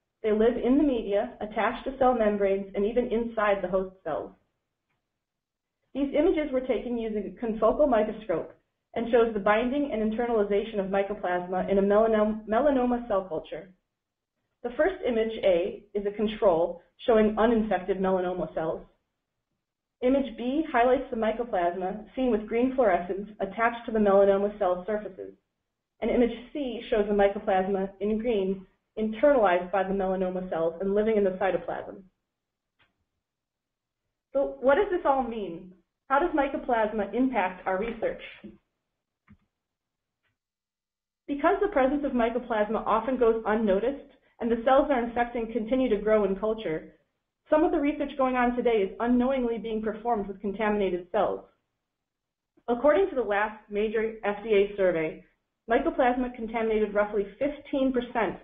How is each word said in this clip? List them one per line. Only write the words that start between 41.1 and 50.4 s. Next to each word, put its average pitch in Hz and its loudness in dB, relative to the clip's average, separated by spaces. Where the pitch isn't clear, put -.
Because 311 2
the 403 2
presence 285 2
of 269 -4
mycoplasma 233 0
often 220 0
goes 226 4
unnoticed, 214 0
and 233 -2
the 233 -2
cells 269 4
they're 247 0
infecting 240 -4
continue 247 0
to 202 0
grow 214 2
in 190 0
culture, 214 -6
some 311 4
of - 0
the 349 2
research 294 -2
going 262 0
on 240 2
today 233 2
is - -14
unknowingly 240 0
being 220 -6
performed 214 -4
with 196 -12